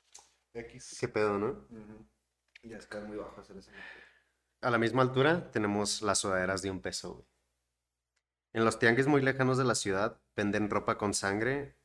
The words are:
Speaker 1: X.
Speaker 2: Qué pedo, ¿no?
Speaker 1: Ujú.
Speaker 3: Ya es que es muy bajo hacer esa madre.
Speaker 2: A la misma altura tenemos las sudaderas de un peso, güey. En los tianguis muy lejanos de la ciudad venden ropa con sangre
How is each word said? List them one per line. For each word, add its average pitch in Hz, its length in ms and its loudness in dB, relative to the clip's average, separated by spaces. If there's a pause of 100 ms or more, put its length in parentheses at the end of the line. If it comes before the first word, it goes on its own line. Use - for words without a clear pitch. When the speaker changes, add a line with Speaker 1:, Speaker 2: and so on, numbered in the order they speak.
(520)
Speaker 1:
X. - 480 -14
Speaker 2:
Qué 120 80 -2
pedo, 104 300 2
¿no? 104 100 -2
Speaker 1:
Ujú. 107 580 -14 (580)
Speaker 3:
Ya 113 120 -14
es 95 100 -18
que 107 120 -12
es 101 60 -10
muy 104 120 -10
bajo - 240 -12
hacer 98 160 -20
esa 95 140 -20
madre. - 140 -18 (800)
Speaker 2:
A 123 80 0
la 120 80 4
misma 117 240 2
altura 135 480 2
tenemos 104 520 0
las 101 160 2
sudaderas 92 420 0
de 95 100 -4
un 92 100 -6
peso, 90 340 -8
güey. - 120 -20 (1300)
En 113 120 2
los 113 140 2
tianguis 117 280 6
muy 143 160 4
lejanos 131 360 2
de 135 60 2
la 113 120 2
ciudad 101 420 -2 (160)
venden 104 360 0
ropa 104 280 -2
con 101 160 0
sangre 120 720 -2